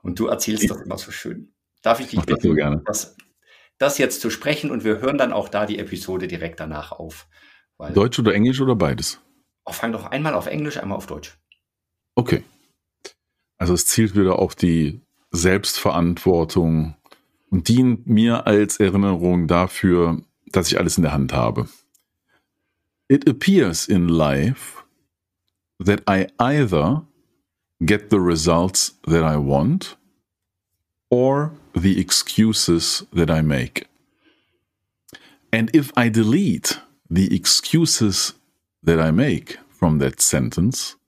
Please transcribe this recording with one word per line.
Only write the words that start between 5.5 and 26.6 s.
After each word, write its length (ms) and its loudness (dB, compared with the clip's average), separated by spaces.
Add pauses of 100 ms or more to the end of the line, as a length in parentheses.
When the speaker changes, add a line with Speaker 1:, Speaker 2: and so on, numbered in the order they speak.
Speaker 1:
die 140 -8
Episode 480 -8
direkt 320 -10
danach 320 -12
auf, 360 -18 (500)
weil 160 -12
Speaker 2:
Deutsch 260 0
oder 140 2
Englisch 280 2
oder 140 2
beides? 440 -4 (460)
Speaker 1:
Oh, 60 -12
fang 200 -8
doch 140 -10
einmal 300 -6
auf 120 -4
Englisch, 300 -8
einmal 200 -8
auf 100 -12
Deutsch. 300 -16 (800)
Speaker 2:
Okay. 280 0 (1120)
Also 160 -2
es 140 -2
zielt 280 0
wieder 220 2
auf 160 -2
die 480 0 (300)
Selbstverantwortung 1600 0 (540)
und 180 -2
dient 400 2
mir 400 2
als 320 2
Erinnerung 680 2
dafür, 760 2 (340)
das 160 2
ich 80 0
alles 180 -2
in 60 2
der 100 0
Hand 200 -2
habe. 340 -2 (1400)
It 200 4
appears 600 2
in 200 2
life 760 0 (960)
that 280 2
I 200 2 (120)
either 680 2 (800)